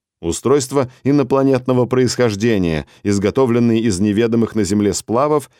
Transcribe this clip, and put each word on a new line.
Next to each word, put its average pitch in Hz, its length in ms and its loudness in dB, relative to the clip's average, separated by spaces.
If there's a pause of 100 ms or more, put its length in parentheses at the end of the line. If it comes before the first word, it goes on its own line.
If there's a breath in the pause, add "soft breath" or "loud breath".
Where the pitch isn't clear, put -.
(200)
Устройства 127 680 -2 (120)
инопланетного 131 840 0
происхождения, 110 1000 0 (160 soft breath)
изготовленные 113 800 0
из 101 200 -2
неведомых 113 540 0
на 107 100 0
Земле 101 280 0
сплавов 131 680 -2